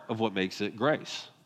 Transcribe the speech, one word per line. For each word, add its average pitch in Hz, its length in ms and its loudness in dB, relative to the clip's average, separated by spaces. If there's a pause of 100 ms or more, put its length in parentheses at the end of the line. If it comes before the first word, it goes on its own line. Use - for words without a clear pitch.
of 113 100 -2
what 110 140 2
makes 95 280 2
it 101 140 -2
grace. 120 520 0 (180)